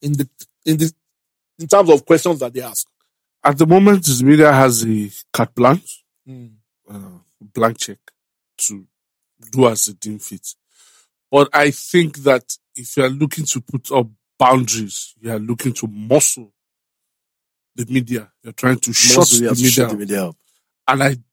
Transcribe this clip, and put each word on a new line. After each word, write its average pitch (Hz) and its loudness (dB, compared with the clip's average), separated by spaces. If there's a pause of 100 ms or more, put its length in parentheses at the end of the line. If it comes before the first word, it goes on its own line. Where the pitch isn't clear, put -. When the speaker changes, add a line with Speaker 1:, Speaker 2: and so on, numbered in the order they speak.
Speaker 1:
in 143 -4
the, 139 -4 (360)
in 160 0
the, 160 -2 (680)
in 160 -12
terms 180 4
of 143 4
questions 165 0
that 123 -8
they 123 -10
ask? 117 -10 (600)
Speaker 2:
At 143 2
the 160 4
moment, 190 6
the 127 0
media 151 6
has 123 2
a 107 -4 (220)
carte 113 -4
blanche, 131 0 (260)
Speaker 1:
Mm. 123 -20 (400)
Speaker 2:
uh, 95 -20 (220)
blank 113 -4
check - -12 (580)
to 98 -10 (680)
do 127 4
as 110 -4
they 107 -8
deem 107 -12
fit. - -18 (760)
But 139 4
I 147 2
think 160 -2
that 135 -2 (180)
if 123 -16
you 135 0
are 131 2
looking 147 -4
to 139 -6
put - -12
up 120 0 (300)
boundaries, 117 -2
you 113 -10
are 113 -6
looking 117 -6
to - -10
muscle 110 -2 (1200)
the 117 -8
media. 120 -4 (100)
You're 113 -18
trying 127 0
to 120 -6
shut - 2
Speaker 3:
Muscle, - 4
you 117 0
Speaker 2:
the 117 0
Speaker 3:
have 117 -2
to 123 -2
Speaker 2:
media 127 2
Speaker 3:
shut 123 0
the 107 -8
Speaker 2:
up. 101 -8
Speaker 3:
media 101 -4
up. 85 -10 (520)
Speaker 2:
And 135 0
I 139 0 (160)